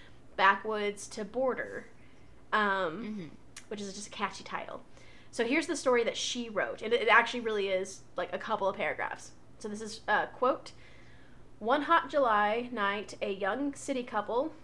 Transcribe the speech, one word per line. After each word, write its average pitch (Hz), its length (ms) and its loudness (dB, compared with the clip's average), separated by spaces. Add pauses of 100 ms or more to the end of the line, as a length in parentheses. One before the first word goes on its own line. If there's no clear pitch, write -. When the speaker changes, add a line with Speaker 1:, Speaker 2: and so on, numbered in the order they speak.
(360)
Speaker 1:
Backwoods 208 760 4
to 214 140 -6
Border, 196 600 -2 (680)
um, 196 520 2
Speaker 2:
Mm-hmm. 208 220 -6 (440)
Speaker 1:
which 208 100 -6
is 196 140 -8
just 202 140 -12
a - 40 -16
catchy - 320 -6
title. - 380 -8 (500)
So 233 140 0
here's 294 220 2
the 339 100 -2
story 247 260 4
that 208 140 -2
she 240 320 -4
wrote, 143 320 -2
and 220 120 0
it, 240 100 4
it 220 60 2
actually 233 320 8
really 208 280 0
is, 190 320 -2 (160)
like, 175 160 -2
a 196 40 -2
couple 196 320 0
of 196 60 2
paragraphs. - 560 -4 (280)
So - 100 -8
this 208 120 -8
is, 214 260 -10
uh, 196 200 4
quote, - 440 0 (880)
"One 269 240 4
hot 330 260 4
July 233 640 4
night, 202 480 0
a 208 120 0
young 220 400 0
city 262 300 -2
couple, 240 500 -2 (100)